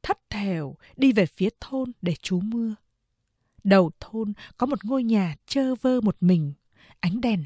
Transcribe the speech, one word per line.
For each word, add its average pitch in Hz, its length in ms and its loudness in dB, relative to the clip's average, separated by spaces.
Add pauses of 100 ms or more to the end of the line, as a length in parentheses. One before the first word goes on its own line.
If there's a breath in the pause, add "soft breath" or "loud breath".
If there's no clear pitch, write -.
thất - 280 -6
thểu 180 460 -6 (200 soft breath)
đi 262 160 6
về 202 140 4
phía 185 220 -2 (120)
thôn 262 320 -8 (100)
để 175 120 -2
trú 180 260 -4
mưa. 220 340 -4 (920)
Đầu 190 260 6 (100)
thôn 220 320 -8 (260 loud breath)
có 262 80 0
một 269 180 -4
ngôi 254 200 -2
nhà 202 320 0 (100)
trơ 262 280 -2
vơ 254 260 0
một 214 200 0
mình, 170 320 4 (480 soft breath)
ánh 180 200 -2
đèn 214 260 -2